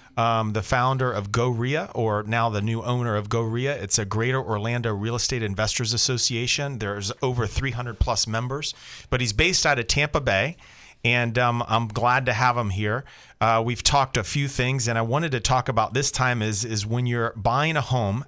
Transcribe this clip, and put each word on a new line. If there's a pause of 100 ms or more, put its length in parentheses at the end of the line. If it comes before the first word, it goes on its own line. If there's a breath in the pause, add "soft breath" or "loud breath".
(160 loud breath)
um,
the
founder
of
Go
ria,
or
now
the
new
owner
of
Go
ria.
It's
a
Greater
Orlando
Real
Estate
Investors
Association.
There's
over
three
hundred
plus
members, (380 loud breath)
but
he's
based
out
of
Tampa
Bay. (480 loud breath)
And,
um,
I'm
glad
to
have
him
here. (360 loud breath)
Uh,
we've
talked
a
few
things,
and
I
wanted
to
talk
about
this
time
is,
is
when
you're
buying
a
home